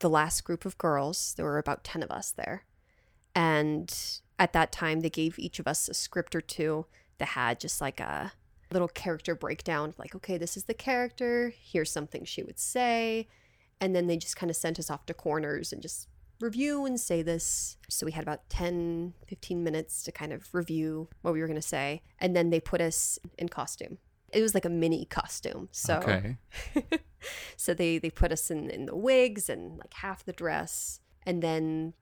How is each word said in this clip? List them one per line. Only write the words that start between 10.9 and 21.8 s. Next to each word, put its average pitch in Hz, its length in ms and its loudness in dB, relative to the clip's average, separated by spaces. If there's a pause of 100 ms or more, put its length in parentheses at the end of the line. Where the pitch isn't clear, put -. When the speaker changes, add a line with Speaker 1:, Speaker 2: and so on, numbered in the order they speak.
Speaker 1:
Here's - 340 -2
something - 340 -6
she - 180 -8
would - 160 -10
say." 226 720 0 (520)
And 190 140 2
then 175 120 4
they 170 100 4
just - 200 -4
kinda 170 180 -2
sent 165 240 0
us 160 120 -6
off 143 160 -6
to 170 80 -6
corners 151 580 -2
and - 100 -10
just - 260 -10 (320)
review 277 460 0
and 254 120 0
say 170 220 2
this. - 560 -2 (120)
So - 180 -2
we 160 60 -2
had 156 100 -4
about 151 260 -6
ten, 170 680 0 (120)
fifteen 175 380 -4
minutes 160 400 -2
to 160 80 -8
kind 151 200 -6
of - 220 -10
review 160 540 0 (140)
what 170 120 2
we 156 60 0
were 160 80 0
gonna 156 120 -2
say. 143 420 -2 (160)